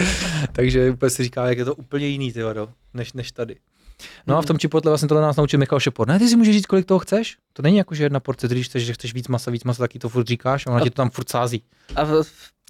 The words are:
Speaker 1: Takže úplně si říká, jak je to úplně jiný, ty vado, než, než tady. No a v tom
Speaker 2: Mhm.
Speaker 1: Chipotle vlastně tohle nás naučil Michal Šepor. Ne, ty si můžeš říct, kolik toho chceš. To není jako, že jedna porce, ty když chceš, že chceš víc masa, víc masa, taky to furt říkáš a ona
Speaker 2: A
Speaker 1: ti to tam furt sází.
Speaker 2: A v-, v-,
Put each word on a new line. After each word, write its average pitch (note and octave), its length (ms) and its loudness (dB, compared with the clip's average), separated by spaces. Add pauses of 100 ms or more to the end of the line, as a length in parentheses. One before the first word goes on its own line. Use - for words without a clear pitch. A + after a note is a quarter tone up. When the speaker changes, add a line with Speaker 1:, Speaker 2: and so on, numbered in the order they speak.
(520)
Speaker 1:
Takže B2+ 380 2
úplně B2+ 200 0
si C3 140 -4
říká, B2 240 -4
jak B2 100 0
je B2 60 -4
to C#3+ 100 -4
úplně C#3+ 320 -6
jiný, C#3 260 -4
ty A#2 100 -8
vado, G#2+ 260 -6 (260)
než, A#2+ 180 -8
než B2 200 -10
tady. A#2 240 -10 (680)
No C#3+ 120 2
a E3 40 0
v D3 40 -6
tom D#3+ 80 0
Speaker 2:
Mhm. C#3+ 40 0
Speaker 1:
Chipotle D#3 320 0
vlastně D3+ 180 2
tohle D3+ 140 4
nás D3 140 0
naučil D3 220 2
Michal C#3 220 2
Šepor. A#2 280 0
Ne, F3 100 4
ty A#3+ 100 4
si A#3 80 4
můžeš G#3+ 180 6
říct, G3+ 120 2
kolik F#3+ 200 2
toho F#3+ 120 4
chceš. G#3+ 380 -2 (160)
To C3 100 -8
není F3 140 6
jako, F3+ 180 0
že D3 100 0
jedna C#3 160 0
porce, B2+ 280 -4
ty A#2+ 60 0
když B2 120 -2
chceš, A#2+ 200 -4
že A#2+ 60 -4
chceš A2+ 220 -10
víc B2 140 -8
masa, B2 220 -4
víc A#2 140 -6
masa, B2 180 -2
taky B2 160 -4
to A#2+ 100 -6
furt A#2 180 0
říkáš B2+ 400 -2
a B2+ 40 -4
ona A#2+ 100 2
Speaker 2:
A A#2 40 2
Speaker 1:
ti A#2+ 60 2
to - 40 -6
tam B2+ 160 0
furt - 180 -8
sází. A#2+ 340 -2 (340)
Speaker 2:
A D3 80 0
v-, D#3 180 2
v-, - 280 -12 (200)